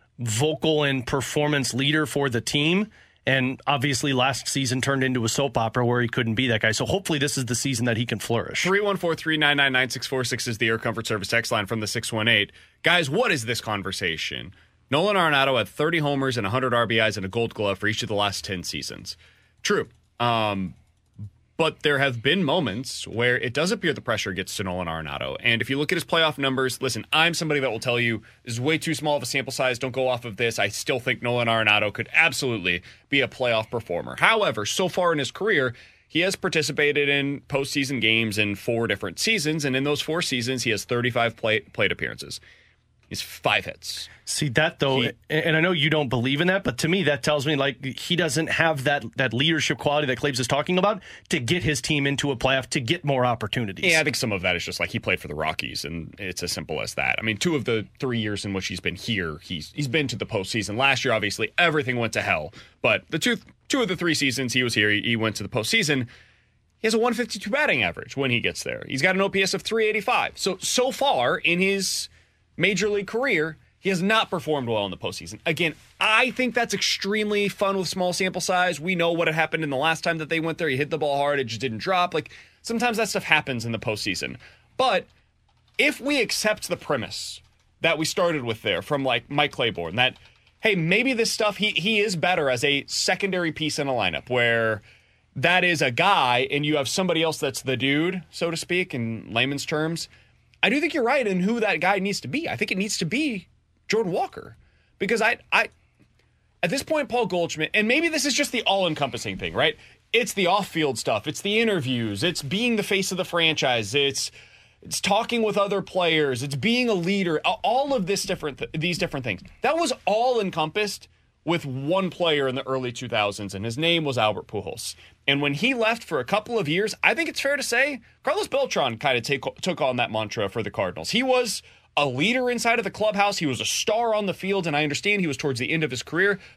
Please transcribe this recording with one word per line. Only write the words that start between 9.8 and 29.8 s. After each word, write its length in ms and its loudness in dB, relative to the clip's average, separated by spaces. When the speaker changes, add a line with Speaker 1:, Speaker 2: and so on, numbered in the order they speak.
Speaker 2:
six 160 -8
four 180 -2
six 240 -2
is 120 -4
the 80 2
Air 100 2
Comfort 300 -4
Service 200 -2
text 240 0
line 140 2
from 140 -2
the 80 -4
six 260 -6
one 140 0
eight. 240 4
Guys, 260 4
what 220 2
is 160 0
this 140 -2
conversation? 920 -4
Nolan 240 2
Arenado 420 4
had 100 2
thirty 300 0
homers 400 0
and 80 -2
a 60 0
hundred 240 2
R 100 4
B 140 2
Is 180 4
and 80 -6
a 40 -4
Gold 260 -2
Glove 240 -2
for 80 -2
each 160 -2
of 60 -6
the 40 -2
last 320 0
ten 160 -4
seasons. 560 -10
True. 240 2
Um, 560 0
but 260 0
there 160 2
have 220 0
been 220 2
moments 640 -2
where 300 2
it 160 -4
does 180 0
appear 220 0
the 80 -6
pressure 320 -2
gets 240 -6
to 80 -4
Nolan 240 -4
Arenado. 500 -6
And 220 2
if 80 -4
you 80 0
look 120 -2
at 60 2
his 80 -2
playoff 340 2
numbers, 440 0
listen, 320 -4
I'm 200 4
somebody 280 0
that 100 0
will 80 -6
tell 180 0
you 260 0
this 120 -8
is 40 -6
way 180 0
too 160 -2
small 220 0
of 80 -2
a 20 -8
sample 280 -4
size. 260 0
Don't 140 -4